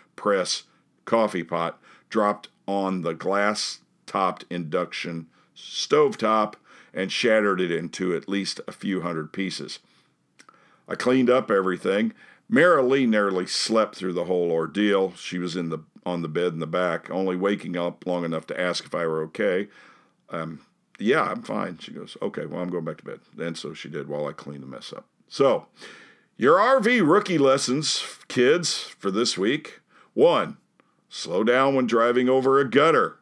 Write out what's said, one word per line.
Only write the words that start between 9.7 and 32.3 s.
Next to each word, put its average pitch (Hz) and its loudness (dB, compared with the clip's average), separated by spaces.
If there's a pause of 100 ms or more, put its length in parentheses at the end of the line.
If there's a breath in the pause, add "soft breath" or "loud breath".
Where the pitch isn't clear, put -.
I 87 -6
cleaned 127 2
up 123 -2
everything. 95 0 (340 loud breath)
Mara 156 4
Lee 135 2
nearly 101 2
slept - 0
through 92 -6
the 87 -2
whole 87 0
ordeal. 95 2
She - -8
was 87 -4
in 85 -4
the, 80 -6 (260)
on 87 -2
the 80 -4
bed 85 0
in 82 -8
the 78 -6
back, 85 -2
only 92 -2
waking 92 -2
up 87 -6
long 90 -2
enough 80 -4
to - -8
ask 90 -4
if - -10
I 85 -2
were 80 -2
okay. 98 -2 (600 soft breath)
Um, 80 -8 (380)
"Yeah, 123 2
I'm - -6
fine." 92 -6
She - -18
goes, - -16
"Okay, 80 -6
well, 82 -8
I'm 87 -6
going 87 -6
back 78 -8
to - -20
bed." - -14 (180)
And 82 -8
so 78 -12
she - -14
did 71 -10
while 73 -6
I 69 -8
cleaned 71 -14
the 67 -16
mess 62 -16
up. - -16 (200)
So, 131 2 (720 loud breath)
your 156 6
R 254 4
V 220 4
rookie 180 4
lessons, 139 2 (240)
kids, 151 2
for 98 -4
this 117 0
week. 117 -2 (320 soft breath)
One, 117 4 (500)
slow 90 -4
down 131 4
when 127 2
driving 120 4
over 131 4